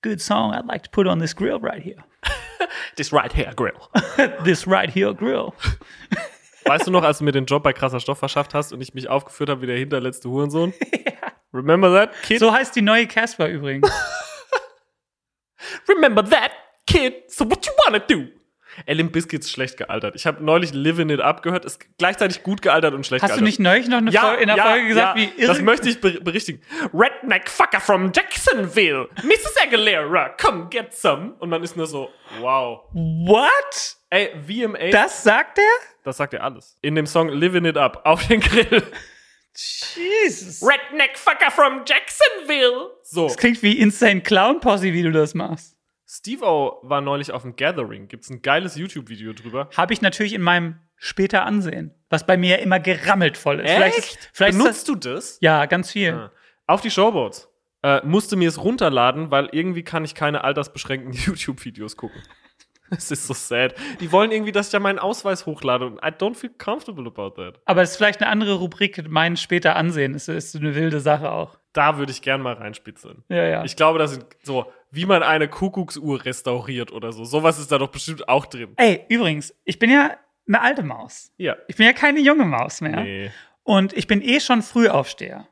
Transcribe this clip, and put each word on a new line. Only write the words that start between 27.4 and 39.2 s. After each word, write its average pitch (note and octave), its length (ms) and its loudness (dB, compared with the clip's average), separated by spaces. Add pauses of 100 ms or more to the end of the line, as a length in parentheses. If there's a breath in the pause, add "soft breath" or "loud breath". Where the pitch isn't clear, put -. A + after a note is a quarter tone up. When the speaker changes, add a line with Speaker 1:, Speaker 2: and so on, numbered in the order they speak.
Speaker 2:
Fucker A3+ 320 2
from F#3+ 340 2
Jacksonville. F#3+ 960 0 (140)
Mrs. A4+ 400 2
Aguilera, F3+ 680 2 (120)
come F3 280 0
get A#3 240 -8
some. E3 460 0
Und F3 100 -8
man E3 140 -2
ist E3+ 120 -10
nur E3 100 -4
so, C#3+ 240 -10 (300)
wow. B2 440 -2 (100)
Speaker 1:
What? G#3+ 1040 2 (120)
Speaker 2:
Ey, G3 200 2 (180)
V A3 160 -6
M G#3+ 120 -4
A. F3 140 -4
Speaker 1:
Das G#3+ 320 2
sagt A#3 360 2
er? G4+ 60 6 (420)
Speaker 2:
Das C3+ 100 -6
sagt C#3 180 -6
er - 100 -8
alles. - 380 -10
In D3+ 140 -2
dem D3+ 120 0
Song E3 200 2
Livin' E3+ 380 0
It D#3+ 120 0
Up, C3+ 280 0
auf D#3+ 220 4
den A3+ 120 4
Grill. - 440 4 (720 loud breath)